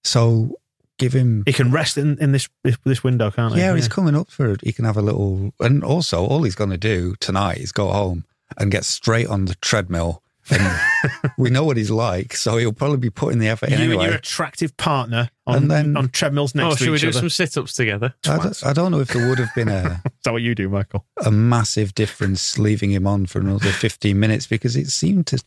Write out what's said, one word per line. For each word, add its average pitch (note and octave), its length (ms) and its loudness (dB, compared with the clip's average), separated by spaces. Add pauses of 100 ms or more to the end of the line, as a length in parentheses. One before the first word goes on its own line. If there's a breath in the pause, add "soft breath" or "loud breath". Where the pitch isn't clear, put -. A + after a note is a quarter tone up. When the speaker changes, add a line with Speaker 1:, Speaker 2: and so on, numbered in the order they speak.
Speaker 1:
So A#2 520 2 (420)
give B2+ 160 0
him A#2+ 320 2
Speaker 2:
He C#3+ 60 2
can B2+ 200 2
rest D3+ 260 0
in, C#3+ 220 0
in C#3+ 120 2
this, C3+ 160 0 (140)
this, B2+ 220 2
this C3 180 0
window, A#2+ 280 2
can't A#2 240 -2
he? F3 60 4
Speaker 1:
Yeah, F#3 140 4
he's E3 120 2
Speaker 2:
Yeah. A2 80 -2
Speaker 1:
coming D#3+ 200 2
up D#3+ 160 -2
for A#2+ 220 0
it. G2 100 -2
He A2+ 100 -2
can A#2 120 -2
have A2 140 2
a G#2 40 2
little, G2 580 0
and C3+ 220 4
also, C3 440 0
all C#3 160 0
he's G2+ 120 0
gonna G2 220 -2
do F2+ 420 -2
tonight F#2+ 400 -2
is - 140 -10
go G2+ 180 0
home F#2 340 -2 (340)
and G2+ 120 0
get - 140 -2
straight A#2 440 0
on G2 180 -2
the F2+ 100 -2
treadmill. F2 680 -2 (280)
And F#2+ 300 2 (280)
Speaker 2:
<laughs> - 300 -6
Speaker 1:
we B2+ 120 2
know C3 140 2
what D3 120 2
he's G#2+ 140 -2
like, A2 460 -2
so A2+ 200 -2
he'll A2+ 160 0
probably C#3 260 0
be B2 120 -2
putting - 300 -2
the A2 80 2
effort A2+ 220 -2
in C3+ 80 2
Speaker 2:
You - 80 2
Speaker 1:
anyway. B2 80 2 (100)
Speaker 2:
and - 80 0
your - 60 -2
attractive - 580 -6
partner A#2+ 540 -2 (160)
on, C3+ 100 2
Speaker 1:
And C#3 140 4
then D3+ 260 2
Speaker 2:
on C3 140 0
treadmills C#3+ 440 -2
next D3+ 120 2
Speaker 3:
Oh, E3 60 2
Speaker 2:
to C#3 120 2
Speaker 3:
should C#3+ 60 2
we D3+ 60 2
Speaker 2:
each D3 60 2
Speaker 3:
do D#3+ 60 2
Speaker 2:
other. C3 120 0
Speaker 3:
some A#2 100 -2
sit-ups - 440 -2
together? A2 400 -2 (100)
Speaker 1:
I D3 120 0
don't, D#3+ 40 0
Speaker 3:
Twats. F#3 260 -4
Speaker 1:
I C#3 80 2
don't F3 180 2
know D3+ 80 2
if C3 80 -2
there A#2+ 200 0
would B2+ 100 2
have A#2+ 180 -2
been A#2 140 0
a F2+ 320 -2
Speaker 2:
<laughs> - 40 -6
Is B2 60 -4 (120)
that B2 80 2
what A#2 100 0
you A#2 120 0
do, G2 140 -2
Michael? G2 380 -2 (180)
Speaker 1:
a A#2 80 4
massive G#2+ 640 2
difference G2 640 -2
leaving G#2 340 0
him F#2+ 140 0
on G2 200 0
for G2 140 -4
another G2 300 0
fifteen G2+ 500 0
minutes, G#2+ 260 0
because A#2+ 300 -2
it C#3+ 120 -2
seemed F3 400 0
to C3 180 -2